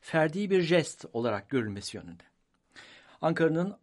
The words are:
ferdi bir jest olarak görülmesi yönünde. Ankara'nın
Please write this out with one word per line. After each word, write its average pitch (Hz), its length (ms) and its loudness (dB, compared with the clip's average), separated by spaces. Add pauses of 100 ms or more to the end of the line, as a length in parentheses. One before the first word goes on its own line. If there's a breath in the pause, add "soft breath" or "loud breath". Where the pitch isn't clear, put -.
ferdi 165 480 -2
bir 190 120 4
jest 165 520 0
olarak 113 360 -2
görülmesi 107 480 -2
yönünde. 87 260 -16 (1000 loud breath)
Ankara'nın 165 600 2